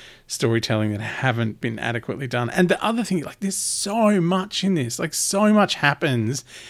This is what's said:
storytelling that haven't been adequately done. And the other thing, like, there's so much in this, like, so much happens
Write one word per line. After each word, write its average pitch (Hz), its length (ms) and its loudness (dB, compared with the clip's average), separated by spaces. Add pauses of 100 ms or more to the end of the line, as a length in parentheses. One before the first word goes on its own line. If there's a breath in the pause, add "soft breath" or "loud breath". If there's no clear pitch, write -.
(280 loud breath)
storytelling 113 640 0
that 104 100 -4
haven't 113 580 -2
been 113 180 -6
adequately 117 500 -6
done. 120 220 -2
And 180 200 2
the 190 120 0
other 226 220 0
thing, 185 200 -2
like, - 180 -12
there's 196 160 -4
so 208 640 2
much 185 420 0
in 190 120 2
this, 123 220 -2
like, 165 160 -4
so 208 380 2
much 208 240 4
happens 135 680 0 (240 loud breath)